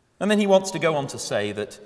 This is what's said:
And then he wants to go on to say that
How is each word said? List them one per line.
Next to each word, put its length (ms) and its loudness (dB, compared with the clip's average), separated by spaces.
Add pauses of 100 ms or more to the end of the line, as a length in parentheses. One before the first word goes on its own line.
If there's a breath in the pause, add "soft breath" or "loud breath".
(200)
And 100 0
then 80 2
he 80 2
wants 260 4
to 60 -4
go 180 2
on 100 -2
to 120 -10
say 340 -2
that 340 -8